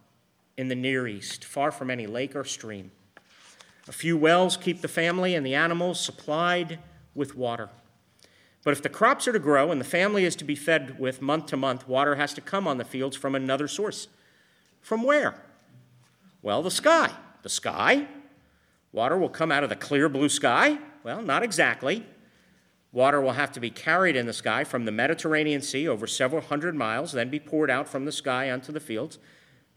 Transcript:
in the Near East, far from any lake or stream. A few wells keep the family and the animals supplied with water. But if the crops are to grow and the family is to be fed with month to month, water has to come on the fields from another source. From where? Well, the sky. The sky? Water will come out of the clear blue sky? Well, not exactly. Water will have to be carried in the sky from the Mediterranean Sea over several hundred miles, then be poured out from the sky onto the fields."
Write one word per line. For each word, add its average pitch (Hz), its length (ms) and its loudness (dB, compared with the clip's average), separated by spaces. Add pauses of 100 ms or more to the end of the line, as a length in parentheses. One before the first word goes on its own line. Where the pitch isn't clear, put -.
(560)
in 131 140 -4
the 127 60 -2
Near 127 320 -2
East, - 360 -10
far 143 280 -2
from 135 180 -8
any 120 180 -4
lake 127 280 -4
or 139 100 -6
stream. 98 460 -10 (960)
A - 40 -18
few 165 240 0
wells 175 400 6
keep 180 260 -4
the 156 60 -4
family 175 480 0
and 147 100 -2
the 131 100 -2
animals 170 440 0
supplied 165 800 -2 (340)
with 139 220 -6
water. 117 340 -4 (960)
But 147 60 2
if 143 100 0
the - 60 -2
crops 254 400 2
are 240 60 0
to 220 60 4
grow 147 340 4
and 135 80 0
the - 20 -2
family 196 400 2
is 175 140 0
to 151 80 -10
be 147 100 -2
fed 143 420 0
with 131 240 -4
month 156 260 0
to 143 100 -4
month, 131 280 -2
water 139 300 2
has 143 200 -2
to - 40 -12
come 196 260 -4
on 143 120 0
the 117 80 -4
fields 131 320 -4
from 139 180 -2
another 135 320 0
source. - 400 -6 (720)
From 226 240 -4
where? 269 320 2 (1080)
Well, 107 220 0
the 185 80 -2
sky. 311 400 4 (300)
The - 80 -10
sky? 135 580 2 (880)
Water 131 240 2
will 170 100 2
come 160 240 0
out 143 140 2
of 117 40 0
the 104 60 -4
clear 147 320 2
blue 139 220 2
sky? 170 500 4 (240)
Well, 139 180 -6
not 175 220 0
exactly. 160 640 0 (880)
Water 135 260 4
will 131 140 2
have 135 180 -2
to - 80 -10
be 120 100 -4
carried 165 460 2
in 120 120 0
the 117 40 -4
sky 113 320 0
from 120 220 -4
the 107 80 -2
Mediterranean 151 680 0
Sea 135 240 -4
over 113 220 -2
several 139 360 0
hundred 151 300 -4
miles, 135 380 -2
then 127 180 -2
be 147 120 -6
poured 151 280 0
out 131 200 0
from 135 160 -6
the 147 80 -6
sky 131 360 -2
onto 131 220 -6
the 151 80 -6
fields." 127 400 -6 (580)